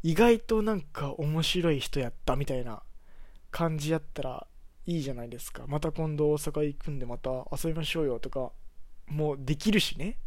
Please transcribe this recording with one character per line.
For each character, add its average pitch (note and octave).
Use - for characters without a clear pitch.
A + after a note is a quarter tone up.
意 E3
外 A3+
と A3
な G#3+
ん F#3+
か C#3+
面 D#3
白 E3+
い C#3
人 -
や A#2+
っ -
た B2+
み C#3
た C3+
い B2
な A2
感 D#3+
じ D3+
や D#3+
っ -
た C#3+
ら B2+
い E3+
い -
じ C3+
ゃ -
な A#2+
い A#2+
で A#2+
す -
か。 B2
「ま D3
た D#3
今 D#3
度 D3+
大 D3+
阪 D3+
行 C#3+
く -
ん C#3
で B2
ま A#2+
た C3
遊 D#3+
び -
ま D#3+
し D3
ょ D#3+
う C#3+
よ」 A#2+
と C3+
か、 C3
も D3+
う C#3
で C#3
き G3+
る G3+
し -
ね。 G3+